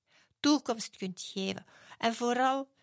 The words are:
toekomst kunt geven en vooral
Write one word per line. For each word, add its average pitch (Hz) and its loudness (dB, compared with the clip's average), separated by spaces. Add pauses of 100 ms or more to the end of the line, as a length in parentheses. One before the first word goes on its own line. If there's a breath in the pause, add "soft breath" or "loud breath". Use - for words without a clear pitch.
(400 soft breath)
toekomst 262 2
kunt 190 -8
geven 190 -6 (320 loud breath)
en 226 0
vooral 262 0 (140)